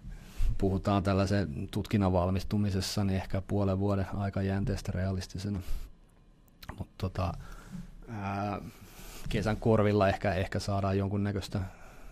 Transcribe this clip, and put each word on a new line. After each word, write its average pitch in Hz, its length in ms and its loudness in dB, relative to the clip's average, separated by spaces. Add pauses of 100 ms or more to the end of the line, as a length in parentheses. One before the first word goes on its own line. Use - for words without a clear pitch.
(580)
puhutaan 98 440 4
tällaisen 98 680 2
tutkinnan 101 420 2
valmistumisessa, 95 920 2
niin 95 120 2
ehkä 92 300 -2
puolen 98 320 2
vuoden 98 360 2
aikajänteestä 98 800 0
realistisena. 95 680 -2 (1160)
Mut - 100 -10 (100)
tota, 92 340 -2 (760)
ää, 101 520 -4 (680)
kesän 107 280 0
korvilla 104 520 6
ehkä, 95 260 2
ehkä 98 240 -2
saadaan 98 400 0
jonkunnäköistä 98 640 -2 (520)